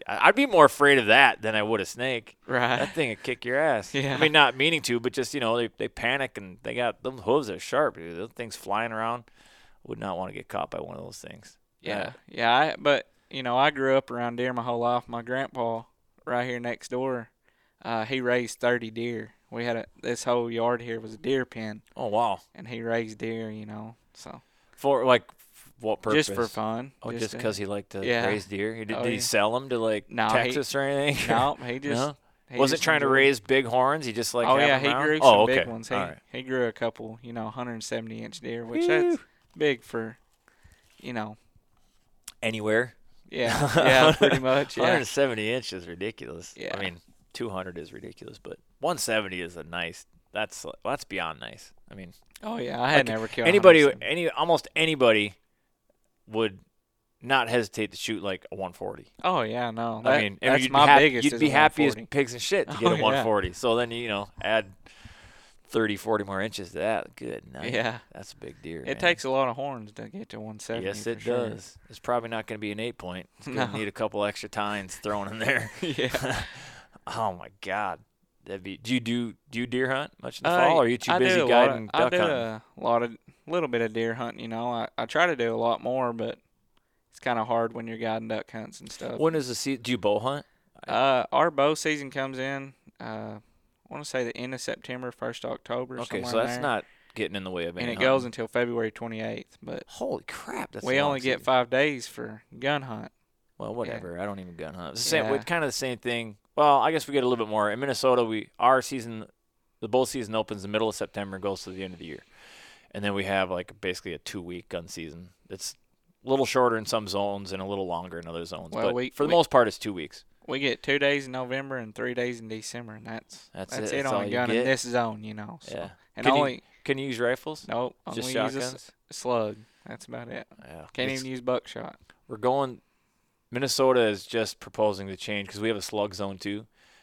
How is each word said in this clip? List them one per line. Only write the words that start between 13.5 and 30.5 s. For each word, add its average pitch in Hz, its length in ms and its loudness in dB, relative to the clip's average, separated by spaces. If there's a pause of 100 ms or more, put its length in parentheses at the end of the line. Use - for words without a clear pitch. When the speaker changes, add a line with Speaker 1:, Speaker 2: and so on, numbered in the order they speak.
Speaker 2:
I 139 140 6
grew 135 260 2
up 131 140 0
around 120 260 -4
deer 127 160 -2
my 123 100 -4
whole 120 180 -2
life. 120 280 0
My 117 140 -8
grandpa, 120 600 -4 (420)
right 123 240 -2
here 123 100 -6
next 120 320 -8
door, 127 400 -4 (540)
uh, 113 200 -2
he 131 160 -2
raised 123 380 0
thirty 120 320 0
deer. 113 440 -8 (160)
We 117 140 -6
had 117 120 0
a, 110 100 -6 (160)
this 120 220 -4
whole 120 260 2
yard 117 320 2
here 113 160 -6
was 110 160 -12
a 104 40 -18
deer 131 260 0
pen. 107 380 -10 (140)
Speaker 1:
Oh, 123 120 -4
wow. 107 320 2 (140)
Speaker 2:
And - 120 -16
he 117 160 -8
raised 113 360 -2
deer, 113 320 -6
you 107 160 -12
know, 107 280 -14 (200)
so. - 280 -18 (300)
Speaker 1:
For, 139 320 2
like, 127 260 8
f-, - 480 -20
what 110 240 -2
purpose? 143 240 4
Speaker 2:
Just 101 100 -4
for 117 120 0
fun. 113 420 -6 (120)
Speaker 1:
Oh, 117 100 -8
Speaker 2:
Just 117 100 -6
Speaker 1:
just 107 100 -4
Speaker 2:
to - 60 -10
Speaker 1:
'cause 110 180 -2
he 104 100 -4
liked 101 240 -6
to 98 140 -8
Speaker 2:
Yeah. 120 220 0
Speaker 1:
raise 104 200 -2
deer? 101 280 -4
He 113 120 -10
did, 110 100 -4
Speaker 2:
Oh, 120 80 -4
Speaker 1:
did 123 60 0
he 117 60 -2
Speaker 2:
yeah. - 40 -4
Speaker 1:
sell 110 340 2
'em 131 140 -4
to, 123 100 -2
like, 110 320 -2
Speaker 2:
No, 131 160 0
he 110 60 2
Speaker 1:
Texas 123 420 -2